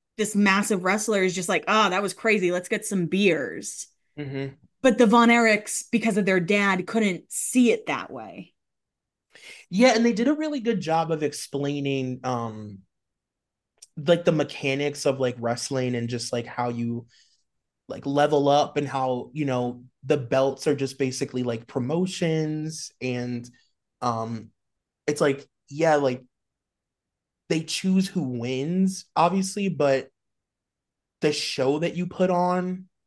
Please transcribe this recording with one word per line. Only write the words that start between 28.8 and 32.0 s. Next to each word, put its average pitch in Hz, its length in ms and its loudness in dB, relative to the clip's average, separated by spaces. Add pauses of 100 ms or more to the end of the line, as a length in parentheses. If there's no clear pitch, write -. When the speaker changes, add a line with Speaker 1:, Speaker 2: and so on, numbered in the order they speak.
Speaker 2:
obviously, 190 520 2
but 139 420 2 (1080)
the 151 120 2
show 143 460 0
that 165 180 -2
you 180 100 -4